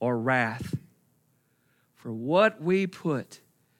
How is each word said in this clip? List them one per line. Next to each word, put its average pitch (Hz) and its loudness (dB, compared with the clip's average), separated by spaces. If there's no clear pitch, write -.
or 120 0
wrath? 117 -2
For 120 -12
what 165 2
we 185 2
put 151 -6